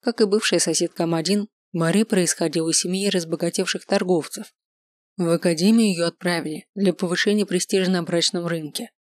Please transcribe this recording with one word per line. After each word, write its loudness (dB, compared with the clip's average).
Как 0
и 6
бывшая 2
соседка -2
Амадин, 0
Мари 2
происходила 0
из 2
семьи -2
разбогатевших -2
торговцев. -2
В 0
академию 4
её -2
отправили -4
для 0
повышения 0
престижа 0
на 0
брачном -2
рынке -6